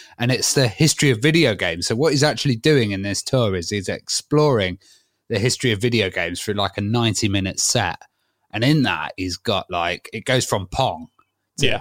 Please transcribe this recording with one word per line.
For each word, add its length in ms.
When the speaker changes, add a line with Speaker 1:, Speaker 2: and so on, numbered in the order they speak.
Speaker 1:
And 140
it's 240
the 120
history 440
of 100
video 320
games. 320
So 100
what 180
he's 100
actually 320
doing 340
in 140
this 180
tour 340
is 140
he's 200
exploring 920
the 80
history 340
of 80
video 300
games 320
through, 140
like, 240
a 20
ninety 480
minute 300
set. 420
And 120
in 180
that, 360
he's 200
got, 320
like, 420
it 140
goes 180
from 220
Pong 440
to 80
Speaker 2:
Yeah. 140